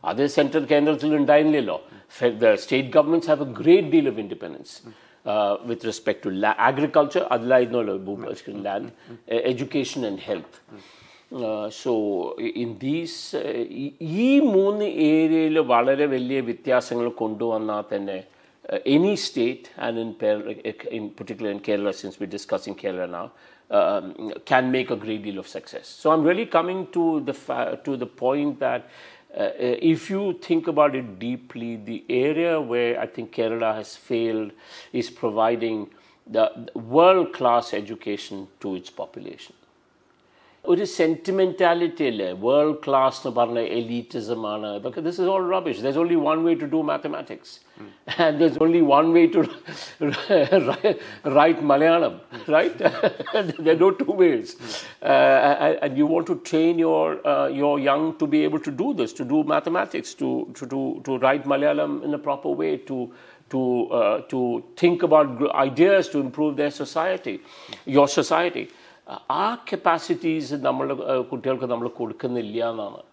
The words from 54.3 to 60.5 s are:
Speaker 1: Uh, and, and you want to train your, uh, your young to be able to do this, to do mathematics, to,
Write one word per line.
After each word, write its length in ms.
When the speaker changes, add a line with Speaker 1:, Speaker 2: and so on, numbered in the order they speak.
Speaker 1:
Uh, 540
and, 180
and 180
you 120
want 180
to 40
train 260
your, 380
uh, 220
your 180
young 240
to 100
be 160
able 240
to 60
do 60
this, 140
to 200
do 60
mathematics, 600
to, 140